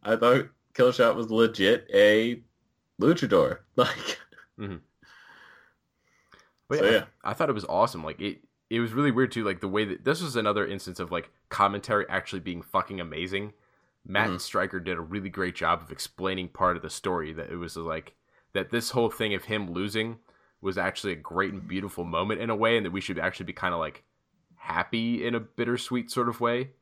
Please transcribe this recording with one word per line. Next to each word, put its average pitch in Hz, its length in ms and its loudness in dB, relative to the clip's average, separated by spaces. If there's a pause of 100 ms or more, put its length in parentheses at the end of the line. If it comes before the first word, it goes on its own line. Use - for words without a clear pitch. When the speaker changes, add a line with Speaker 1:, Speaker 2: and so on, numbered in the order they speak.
Speaker 1:
I 110 140 2
thought 123 320 4 (260)
Killshot 123 400 6
was 110 160 -4
legit 110 640 4
a 110 480 6 (580)
luchador. 107 580 4 (100)
<laughs> - 80 -4
Like, - 420 0 (400)
Speaker 2:
Mm-hmm. 98 180 -8 (1900)
But 151 100 0
Speaker 1:
So, 95 60 4
Speaker 2:
yeah, 104 60 8
I, 113 40 8
Speaker 1:
yeah. 101 100 4 (180)
Speaker 2:
I 110 120 -4
thought 151 160 0
it 123 40 2
was 104 120 -6
awesome. 95 360 2
Like, - 180 -8
it, 98 180 -4 (320)
it 113 100 0
was 117 120 0
really 143 180 2
weird 127 220 2
too. 113 120 -2
Like, 98 160 -2
the 101 80 -4
way 104 160 0
that, 98 200 -8
this 165 180 0
was 151 140 -6
another 104 300 0
instance 95 320 -8
of, 90 140 -6
like, 85 180 -6 (200)
commentary 101 580 0
actually 95 320 -6
being 85 220 -8
fucking 95 380 -4
amazing. 92 520 -6 (540)
Matt 104 220 0
Speaker 1:
Mm-hmm. 90 100 -4
Speaker 2:
Stryker 92 420 -4
did 87 160 -6
a 82 60 -8
really 95 280 -8
great 90 240 -4
job 82 280 0
of 80 100 -18
explaining 92 560 -6
part 90 280 0
of 82 60 -8
the 80 80 -8
story, 82 440 -4
that 80 160 -10
it 87 60 -8
was, 85 200 -10
like, 82 380 -8 (400)
that 95 160 -4
this 120 200 -2
whole 117 200 2
thing 107 240 -2
of 92 100 -6
him 104 280 -4
losing 107 460 -4 (420)
was 95 180 -4
actually 95 340 -2
a 80 40 -6
great 85 360 -4
and 98 160 -12
beautiful 92 360 -6
moment 87 360 -2
in 113 100 -4
a 110 60 0
way, 113 200 4
and 104 100 0
that 85 60 -4
we 95 80 -4
should 90 180 -6
actually 90 280 -4
be 90 60 -10
kinda, 90 240 -2
like, 78 280 -8 (520)
happy 113 680 -2
in 120 80 -2
a 117 60 -2
bittersweet 120 680 -4
sort 120 180 0
of 113 120 -6
way 120 300 0 (120)